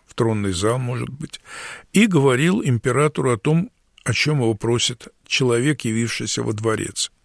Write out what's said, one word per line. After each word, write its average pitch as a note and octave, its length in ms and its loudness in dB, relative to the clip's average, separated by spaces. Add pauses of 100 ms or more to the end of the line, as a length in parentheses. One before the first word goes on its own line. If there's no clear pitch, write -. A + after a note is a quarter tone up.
в - 60 -20
тронный G#2+ 380 0
зал, G#2+ 260 0
может B2 320 -4
быть, - 300 -14 (520)
и G#3+ 140 6
говорил D#3 580 4
императору C3+ 680 2
о A#2 60 0
том, E3 320 0 (340)
о - 80 -2
чем D3+ 280 0
его A2+ 140 2
просит A#2 540 -2 (180)
человек, B2+ 560 0
явившийся A2+ 600 -2
во A2+ 100 -2
дворец. G#2+ 600 -4 (120)